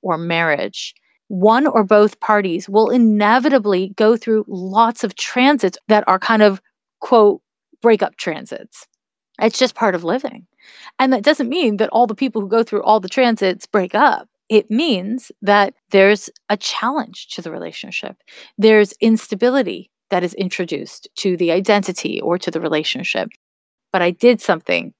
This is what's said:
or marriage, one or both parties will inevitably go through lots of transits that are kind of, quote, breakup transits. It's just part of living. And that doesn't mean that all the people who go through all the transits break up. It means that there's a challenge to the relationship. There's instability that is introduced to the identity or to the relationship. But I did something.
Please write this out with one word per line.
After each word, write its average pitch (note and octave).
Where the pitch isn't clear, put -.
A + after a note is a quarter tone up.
or F3
marriage, E3
one G#3+
or A3+
both G#3
parties F#3+
will G#3+
inevitably G#3+
go A3+
through A3
lots G3+
of G3
transits B3+
that G#3+
are F#3
kind G#3+
of, G3
quote, G#3+
breakup A3
transits. -
It's A3
just B3+
part G3+
of E3+
living. G#3+
And C4
that A3
doesn't C#4
mean C4
that A3
all A#3+
the G#3+
people A3+
who G3
go A3+
through G#3+
all G#3+
the -
transits A3+
break F#3
up. B3
It G#3+
means A3+
that G3+
there's G3
a G#3
challenge -
to F3+
the E3
relationship. -
There's G#3
instability A3+
that F3+
is F3
introduced F3
to F#3
the E3
identity G3
or F3
to F3
the D#3+
relationship. D#3
But F#3
I F3
did A#3
something. -